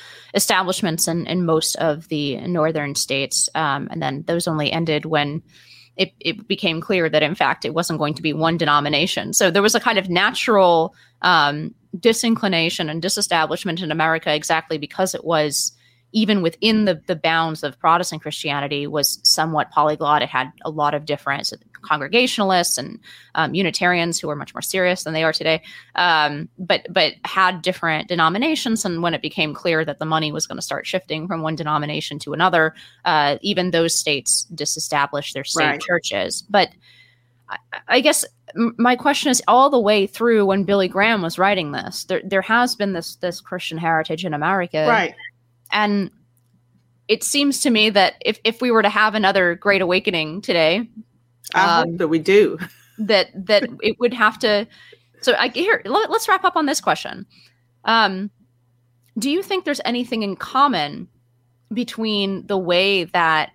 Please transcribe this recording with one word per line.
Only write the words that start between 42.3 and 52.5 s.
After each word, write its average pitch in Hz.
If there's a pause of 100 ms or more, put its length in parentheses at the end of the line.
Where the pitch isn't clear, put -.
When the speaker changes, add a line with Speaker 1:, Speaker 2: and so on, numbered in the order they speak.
Speaker 1:
has 240
been 202
this, 165
this 175
Christian 175
heritage 165
in 170
America. 160
Speaker 2:
Right. 214 (560)
Speaker 1:
And 208 (960)
it 220
seems 285
to 285
me 214
that 190 (100)
if, -
if 226
we 254
were 226
to 202
have 214
another 190
Great 196
Awakening 180
today, 175 (640)
Speaker 2:
I 175
Speaker 1:
um, 170
Speaker 2:
hope 170
that 170
we 160
do. 185 (200)